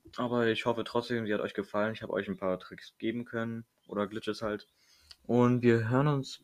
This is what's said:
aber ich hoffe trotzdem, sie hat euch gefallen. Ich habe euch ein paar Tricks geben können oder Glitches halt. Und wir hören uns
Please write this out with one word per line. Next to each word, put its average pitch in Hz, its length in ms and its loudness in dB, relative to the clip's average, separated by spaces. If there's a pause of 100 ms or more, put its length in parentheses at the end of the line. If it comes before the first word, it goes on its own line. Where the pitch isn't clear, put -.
(160)
aber 120 300 0
ich 113 200 0
hoffe 113 180 0
trotzdem, 117 420 -2
sie 104 80 0
hat 101 60 0
euch - 140 -4
gefallen. 104 400 -2
Ich - 80 -12
habe 104 100 -6
euch 101 160 -2
ein 95 80 -4
paar 92 220 0
Tricks - 400 -16
geben 113 260 -4
können 117 400 -6 (240)
oder 101 180 0
Glitches 107 360 -6
halt. 107 240 -4 (580)
Und 123 380 4
wir 117 260 6
hören 131 180 4
uns 139 380 -2